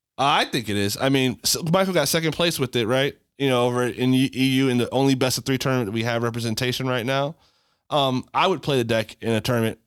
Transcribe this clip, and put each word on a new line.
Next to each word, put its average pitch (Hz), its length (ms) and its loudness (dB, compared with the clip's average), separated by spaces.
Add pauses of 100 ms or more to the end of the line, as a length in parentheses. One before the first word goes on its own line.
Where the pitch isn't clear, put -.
(180)
Uh, 131 60 -2
I 160 220 2
think 110 240 -4
it 101 80 -2
is. 101 220 0
I 135 100 0
mean, 131 340 2
so - 280 -2
Michael 190 220 2
got 151 140 2
second 160 260 0
place 170 260 -2
with 127 160 -4
it, 117 120 2
right? 135 280 0 (220)
You 139 120 0
know, 123 160 4
over 123 180 0
in 123 300 0
E-, 131 200 2
E 131 120 0 (120)
U 135 120 2
in 123 80 2
the 117 140 0
only 135 240 2
best 127 220 0
of 123 80 -8
three 131 120 0
tournament 127 300 -2
that 98 40 -4
we 113 120 -4
have 117 200 -2
representation 120 640 -2
right 127 180 -2
now. 139 300 -2 (540)
Um, 135 440 0
I 151 140 2
would 170 140 -2
play 143 160 0
the 123 60 2
deck 113 380 -2
in 113 100 -2
a 110 100 0
tournament. 113 460 -2